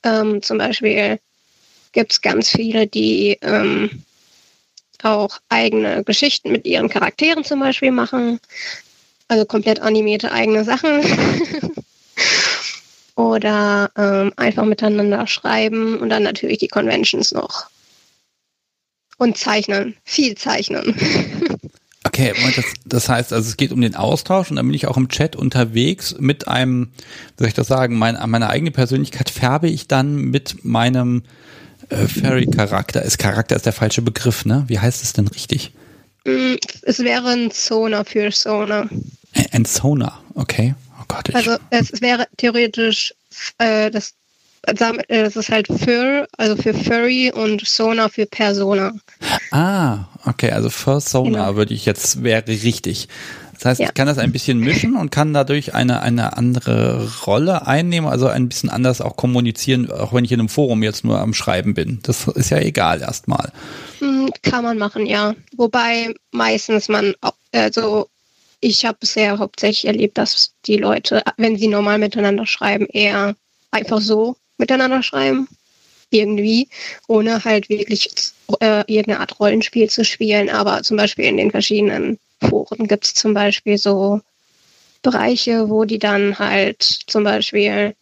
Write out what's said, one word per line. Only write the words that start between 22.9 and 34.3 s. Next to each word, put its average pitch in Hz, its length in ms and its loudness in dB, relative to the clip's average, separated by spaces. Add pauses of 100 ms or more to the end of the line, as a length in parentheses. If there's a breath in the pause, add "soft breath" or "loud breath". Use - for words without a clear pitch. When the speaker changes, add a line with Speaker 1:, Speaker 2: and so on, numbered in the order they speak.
Speaker 2:
heißt, 123 240 0
also 113 120 0
es 113 120 -8
geht 139 140 0
um 127 100 0
den 110 120 2
Austausch 165 560 0
und 147 60 -4
dann 123 100 0
bin 139 80 0
ich 147 120 -2
auch - 100 -2
im 131 140 2
Chat - 260 -2
unterwegs 127 840 0
mit 143 300 -2
einem, 123 440 0 (440 loud breath)
wie - 40 -6
soll 117 80 2
ich 107 60 -2
das 120 140 0
sagen, 131 300 2
mein, 113 180 2 (140)
meine 113 180 2
eigene 156 220 0
Persönlichkeit 131 580 0
färbe 147 400 0
ich 156 180 -4
dann 139 300 0
mit 139 480 -4
meinem, 123 580 2 (680 loud breath)
äh, 104 180 0
Furry-Charakter. 117 960 0
Ist, - 160 -2
Charakter 107 360 0
ist - 120 -2
der 117 80 0
falsche - 260 0
Begriff, 117 460 -2